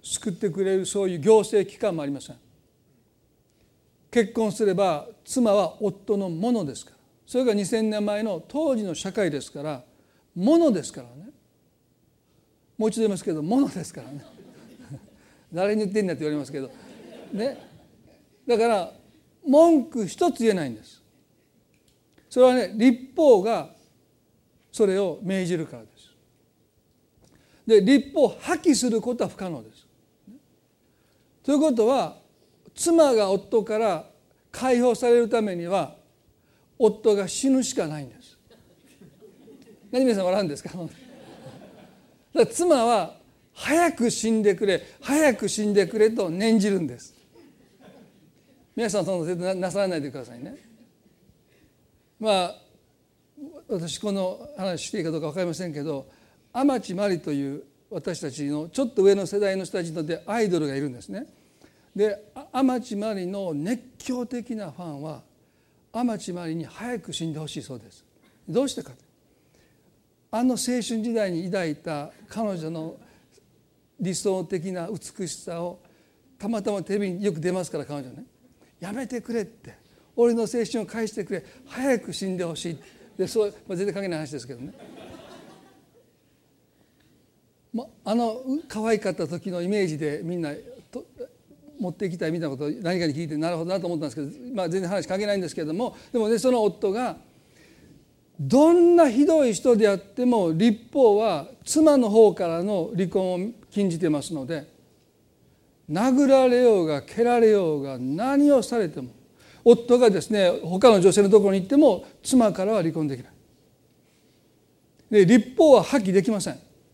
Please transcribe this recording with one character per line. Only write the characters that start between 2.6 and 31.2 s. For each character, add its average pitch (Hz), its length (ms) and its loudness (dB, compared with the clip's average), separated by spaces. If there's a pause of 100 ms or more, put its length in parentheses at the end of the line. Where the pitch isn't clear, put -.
結 233 220 0
婚 220 180 -2
す 214 140 -2
れ 190 80 2
ば、 175 340 0 (160)
妻 233 300 0
は 196 280 0
夫 202 360 -4
の 190 120 -4
も 180 220 -4
の 214 140 -2
で 131 100 -8
す - 100 -18
か - 60 -20
ら。 - 60 -20 (280)
そ - 120 -4
れ 254 80 2
が 226 80 2
二 202 120 0
千 220 240 -2
年 214 160 -4
前 208 180 -4
の 185 220 -6
当 285 300 -2
時 214 80 -4
の 180 100 -6
社 190 200 -10
会 185 180 0
で 147 80 -6
す - 120 -16
か 143 120 -14
ら、 147 200 -10 (520)
も 226 220 4
の 330 140 4
で 165 120 -2
す - 80 -14
か - 100 -14
ら 120 80 -18
ね。 156 200 -20 (1500)
も 220 100 0
う - 20 2
一 214 60 -8
度 226 60 -4
言 220 60 2
い - 20 2
ま 190 80 -4
す - 60 -12
け 196 80 -4
ど、 156 100 -4
も 220 200 0
の 269 80 0
で 175 140 -10
す - 100 -16
か 135 80 -16
ら 120 100 -18
ね。 143 140 -16 (540)
<laughs> - 200 -18 (540)
「誰 196 220 0
に 214 60 0
言 202 80 -2
っ 185 40 -10
て 214 80 0
ん 196 60 0
だ」 170 60 -2
っ - 40 -6
て 143 40 -8
言 156 80 -4
わ 151 40 -4
れ 151 60 -4
ま 135 60 -8
す 135 60 -16
け 143 80 -10
ど。 135 100 -10 (600)
ね。 240 260 -6 (880)
だ 240 120 2
か 226 100 2
ら、 202 260 0 (540)
文 302 380 8
句 220 220 -4
一 349 240 0
つ - 120 -6
言 220 80 4
え - 20 4
な 170 120 -2
い 127 60 -6
ん 110 40 -10
で 107 80 -20
す。 - 180 -20 (1300)
そ 247 120 2
れ 254 60 10
は 254 60 6
ね、 202 220 -2
律 240 400 2
法 269 260 8
が 196 320 -2 (960)
そ 220 140 0
れ 190 140 2
を 180 220 -2
命 190 240 -2
じ 175 120 -2
る 160 100 -6
か 127 100 -18
ら 110 60 -20
で 104 140 -20
す。 - 140 -20 (1500)
で、 220 160 6
律 240 320 4
法 285 120 4
を 202 40 4
破 - 260 -6
棄 302 200 2
す 247 140 0
る 220 100 0
こ 240 160 -6
と 240 80 -2
は 180 60 -4
不 - 60 -20
可 190 140 -10
能 131 140 -10
で 110 100 -20
す。 - 140 -20 (1600)